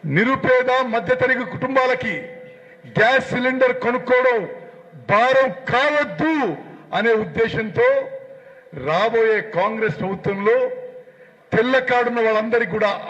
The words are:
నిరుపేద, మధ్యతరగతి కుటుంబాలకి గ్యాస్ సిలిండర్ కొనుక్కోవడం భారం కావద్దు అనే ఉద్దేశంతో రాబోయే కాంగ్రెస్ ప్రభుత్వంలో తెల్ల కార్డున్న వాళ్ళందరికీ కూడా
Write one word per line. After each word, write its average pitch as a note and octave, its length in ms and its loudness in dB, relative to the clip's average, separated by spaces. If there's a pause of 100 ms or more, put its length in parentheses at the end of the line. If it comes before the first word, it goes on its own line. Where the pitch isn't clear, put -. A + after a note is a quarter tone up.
(160)
నిరుపేద, B3+ 540 2 (240)
మధ్యతరగతి B3+ 600 0
కుటుంబాలకి B3+ 600 0 (840)
గ్యాస్ A#3+ 340 2
సిలిండర్ B3+ 420 0 (100)
కొనుక్కోవడం B3+ 540 2 (720)
భారం B3+ 380 4 (240)
కావద్దు D4 640 0 (640)
అనే A3+ 140 2 (120)
ఉద్దేశంతో A3 640 0 (960)
రాబోయే A3 520 2 (200)
కాంగ్రెస్ A3 420 -2
ప్రభుత్వంలో G3 560 0 (960)
తెల్ల B3 220 2 (160)
కార్డున్న A#3+ 360 0
వాళ్ళందరికీ A3 520 0
కూడా G#3 140 0 (180)